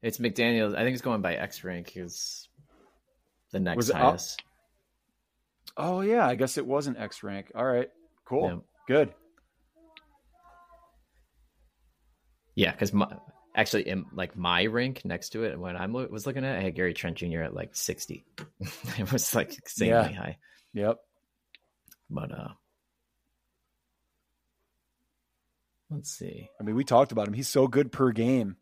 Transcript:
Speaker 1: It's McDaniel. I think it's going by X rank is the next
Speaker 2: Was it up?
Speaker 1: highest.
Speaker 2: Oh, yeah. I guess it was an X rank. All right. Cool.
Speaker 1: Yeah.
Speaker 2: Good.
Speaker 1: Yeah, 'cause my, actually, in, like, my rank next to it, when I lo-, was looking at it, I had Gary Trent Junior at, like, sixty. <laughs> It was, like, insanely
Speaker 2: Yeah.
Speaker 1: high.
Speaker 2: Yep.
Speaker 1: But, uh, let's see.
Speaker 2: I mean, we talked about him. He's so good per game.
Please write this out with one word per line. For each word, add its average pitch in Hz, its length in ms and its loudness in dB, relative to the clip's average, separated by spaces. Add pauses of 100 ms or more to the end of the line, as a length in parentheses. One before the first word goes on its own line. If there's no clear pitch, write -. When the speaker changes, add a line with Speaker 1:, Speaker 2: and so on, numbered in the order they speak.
Speaker 1:
It's 113 160 -4
McDaniel. 117 560 2
I 104 100 0
think 127 100 2
it's 123 80 -8
going 110 200 0
by 87 120 0
X - 300 -6
rank 87 320 -10
is - 520 -10 (1000)
the 95 100 -2
next 90 160 2
Speaker 2:
Was 117 140 2
it - 60 4
up? - 60 4
Speaker 1:
highest. - 400 2 (1300)
Speaker 2:
Oh, 180 240 0
yeah. 208 260 4
I 123 80 4
guess 127 240 0
it 135 80 -2
was 139 200 0
an 131 100 -4
X 107 260 -10
rank. 98 320 -10
All 113 100 -2
right. 127 260 2 (340)
Cool. 151 240 0
Speaker 1:
Yeah. 175 100 -4 (280)
Speaker 2:
Good. 139 280 4 (3500)
Speaker 1:
Yeah, 98 180 4
'cause - 180 0
my, 101 240 2 (380)
actually, 107 340 2
in, 95 240 -4
like, 87 240 -6
my 87 300 2
rank 120 380 -4
next 87 260 -6
to 113 140 -4
it, 80 140 -4
when 90 180 -8
I 95 100 -4
lo-, 123 220 -6
was 104 180 -8
looking 131 180 -4
at 135 120 -4
it, - 20 -4
I 95 40 -2
had 92 120 -2
Gary 90 180 0
Trent 85 240 -6
Junior 82 260 -4
at, 69 120 -6
like, - 220 -10
sixty. - 500 -8 (320)
<laughs> - 400 -10
It 95 140 -2
was, - 220 0
like, - 220 0
insanely 113 560 2
Speaker 2:
Yeah. 98 80 -10
Speaker 1:
high. - 180 -8 (360)
Speaker 2:
Yep. 104 240 0 (1120)
Speaker 1:
But, - 220 -8
uh, - 220 -12 (3250)
let's 147 220 -8
see. - 400 -10 (100)
Speaker 2:
I 104 40 -8
mean, 107 100 0
we 131 100 2
talked 127 280 6
about 107 160 0
him. 104 60 -4
He's 131 140 -4
so 139 200 6
good 127 240 2
per 131 200 4
game. 113 500 2